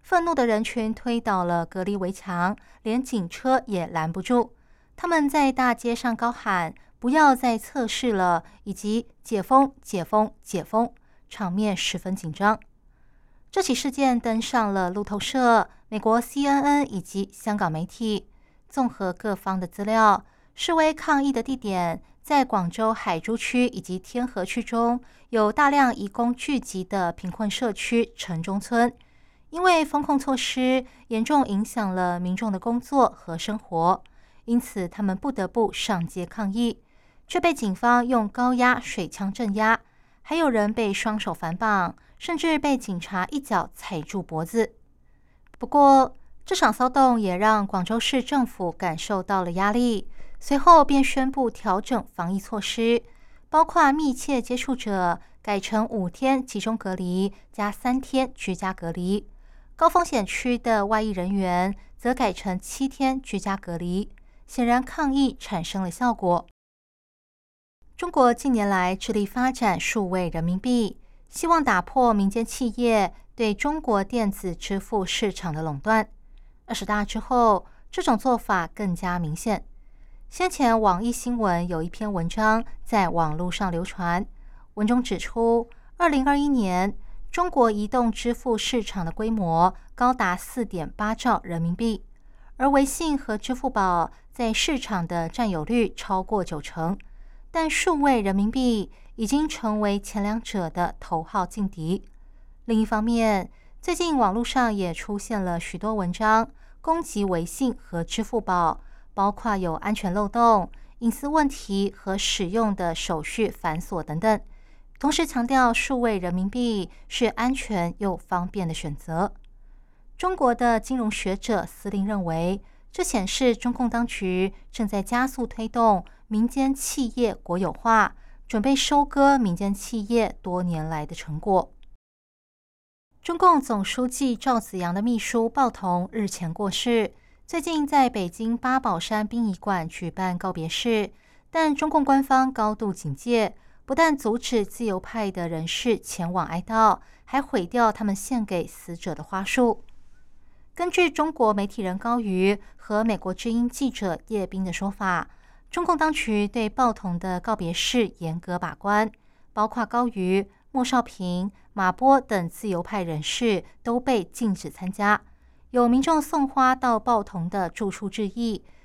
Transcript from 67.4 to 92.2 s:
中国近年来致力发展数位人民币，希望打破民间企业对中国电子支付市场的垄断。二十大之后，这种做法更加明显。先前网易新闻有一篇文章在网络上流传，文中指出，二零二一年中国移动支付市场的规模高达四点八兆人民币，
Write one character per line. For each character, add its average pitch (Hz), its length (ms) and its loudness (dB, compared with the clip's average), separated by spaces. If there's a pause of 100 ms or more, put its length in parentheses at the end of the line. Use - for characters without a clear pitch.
中 349 160 -4
国 254 220 6
近 269 180 -2
年 220 160 2
来 185 300 0
致 214 160 -6
力 208 140 0
发 254 260 -2
展 202 260 0
数 196 300 -2
位 180 220 -2
人 165 120 -4
民 175 160 0
币， 240 380 0 (320)
希 - 180 -6
望 330 160 4
打 202 200 2
破 220 320 2
民 196 160 2
间 226 120 -2
企 233 360 -4
业 220 340 2 (220)
对 220 180 0
中 294 260 -2
国 202 240 0
电 208 300 0
子 180 240 -6
支 196 240 -4
付 196 240 -2
市 196 260 -2
场 175 220 -6
的 156 100 -6
垄 151 160 -6
断。 214 300 2 (560)
二 233 100 -8
十 208 100 -6
大 208 180 0
之 208 160 -6
后， 226 460 4 (260)
这 370 120 -6
种 240 160 2
做 254 180 2
法 190 300 -2
更 196 280 -4
加 180 240 -4
明 156 160 -4
显。 202 300 -2 (640)
先 359 220 -2
前 233 280 4
网 196 240 2
易 233 80 0
新 240 280 -4
闻 175 280 2
有 170 160 -2
一 175 60 -4
篇 208 240 -6
文 170 160 -2
章 220 340 2 (220)
在 196 240 2
网 160 260 0
络 180 160 -4
上 185 200 -4
流 170 120 -2
传， 180 440 -2 (480)
文 214 120 0
中 240 160 4
指 208 140 -2
出， 233 540 0 (260)
二 339 140 4
零 269 160 2
二 285 100 4
一 285 100 2
年 202 480 2 (360)
中 359 180 0
国 247 220 4
移 208 180 -2
动 240 240 2
支 240 220 -2
付 233 240 -2
市 226 240 -2
场 202 200 -6
的 165 80 -4
规 220 200 -4
模 180 440 2 (200)
高 247 180 4
达 196 240 0
四 - 260 -6
点 180 320 -6
八 214 200 -2
兆 220 280 0
人 170 180 -4
民 170 140 0
币， 226 300 -2 (540)